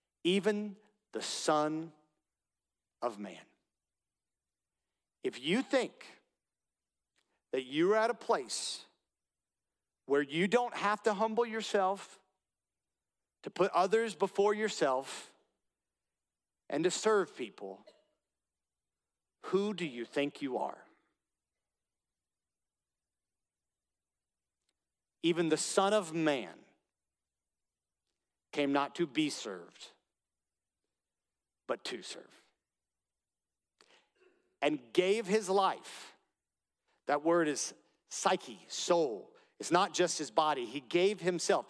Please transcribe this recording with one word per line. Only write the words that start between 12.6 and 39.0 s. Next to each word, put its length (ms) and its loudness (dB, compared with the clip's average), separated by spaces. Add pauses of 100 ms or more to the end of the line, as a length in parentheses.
to 80 -10
put 220 2
others 420 2
before 380 2
yourself, 800 -2 (1400)
and 160 0
to 60 2
serve 460 2
people, 500 -12 (1600)
who 260 0
do 140 -6
you 180 -8
think 380 -4
you 160 -4
are? 260 -8 (4000)
Even 260 2
the 80 4
Son 360 2
of 200 0
Man 460 -2 (1900)
came 200 0
not 240 2
to 100 0
be 240 0
served, 600 -10 (1700)
but 180 -4
to 180 -8
serve, 400 -16 (2250)
and 200 0 (120)
gave 340 2
his 220 0
life. 680 0 (880)
That 160 0
word 260 4
is 260 -4 (340)
psyche, 580 -2
soul. 640 0 (300)